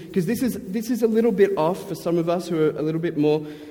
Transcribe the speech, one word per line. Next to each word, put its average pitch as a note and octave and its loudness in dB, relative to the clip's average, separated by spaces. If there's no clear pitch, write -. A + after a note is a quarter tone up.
'cause F#3 0
this A#3 -2
is, A#3+ 0
this A3 -6
is A#3 -2
a A3+ 6
little A3+ 4
bit G3 4
off E3 0
for E3+ -8
some E3+ -2
of E3 0
us F3 -2
who F3+ -2
are D#3 4
a D3+ -2
little D#3+ -2
bit E3+ -4
more D3+ 2